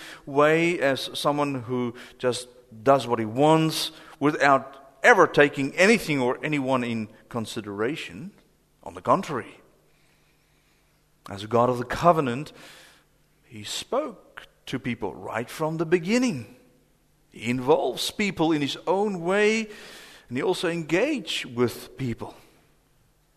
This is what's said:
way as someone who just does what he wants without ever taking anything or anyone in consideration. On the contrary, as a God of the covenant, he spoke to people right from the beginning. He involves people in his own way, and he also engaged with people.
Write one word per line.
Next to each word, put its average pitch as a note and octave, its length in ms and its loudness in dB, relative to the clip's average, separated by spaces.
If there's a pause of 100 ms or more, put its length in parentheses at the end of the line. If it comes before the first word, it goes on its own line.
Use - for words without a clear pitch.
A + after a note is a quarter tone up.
(260)
way D#3 540 2
as C3 340 -2
someone C#3+ 500 -2
who B2 300 -2 (240)
just B2 300 -2 (360)
does C3 240 4
what A#2+ 120 0
he A2+ 60 -2
wants D3+ 640 2 (280)
without C#3 840 2
ever F#3+ 240 8
taking C#3+ 480 2
anything F3+ 440 4
or B2+ 240 0
anyone C3 400 0
in A2+ 240 -4 (220)
consideration. A2 1000 -6 (520)
On - 100 -14
the F2+ 80 -16
contrary, C3+ 600 -2 (1700)
as G2+ 140 -12
a G#2+ 40 -10
God A#2+ 220 4
of B2 80 -2
the B2 80 -6
covenant, D3+ 680 0 (920)
he G#2+ 180 -18
spoke - 840 -8 (180)
to - 120 -6
people A#2 380 -6
right G#2+ 340 -8
from D#3+ 280 -6
the E3 80 -2
beginning. F3+ 720 0 (760)
He G#2+ 180 -8
involves C3 640 0
people F3 400 0
in D3+ 100 0
his C3+ 240 -4
own F#3+ 360 -2
way, G#3 460 0 (600)
and A#2+ 100 -8
he D3 60 -2
also F3+ 260 0
engaged E3+ 760 -2
with A#2+ 520 -2
people. A#2 380 -8 (1000)